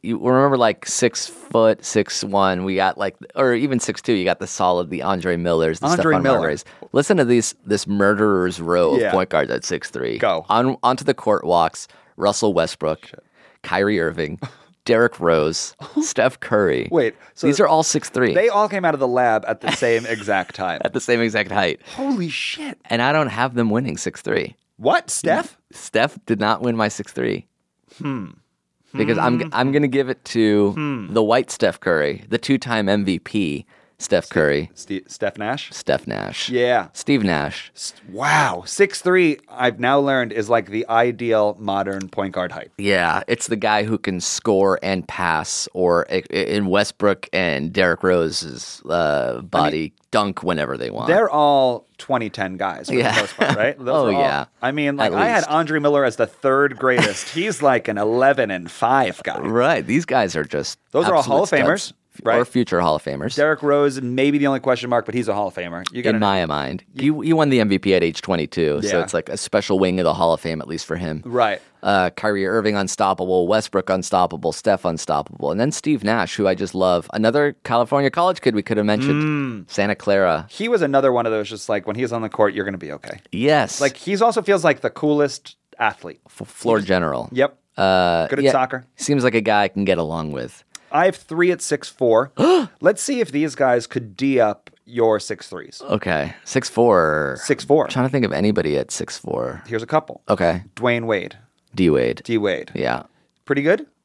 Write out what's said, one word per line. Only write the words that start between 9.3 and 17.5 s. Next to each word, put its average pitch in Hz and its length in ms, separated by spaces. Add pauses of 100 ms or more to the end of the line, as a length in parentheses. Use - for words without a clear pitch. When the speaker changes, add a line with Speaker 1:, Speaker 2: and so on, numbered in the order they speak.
Speaker 1:
at 64 120
six - 260
three. 58 280
Speaker 2:
Go. 92 300
Speaker 1:
On, 123 340
onto 127 220
the 139 100
court - 300
walks 85 420 (300)
Russell 101 360
Westbrook, 80 540
Speaker 2:
Shit. - 160 (400)
Speaker 1:
Kyrie 98 380
Irving, 80 400 (220)
Speaker 2:
<laughs> - 220
Speaker 1:
Derrick 117 360
Rose, 82 560 (260)
Steph - 380
Curry. 90 500
Speaker 2:
Wait, 139 240 (200)
so - 120
Speaker 1:
These 143 140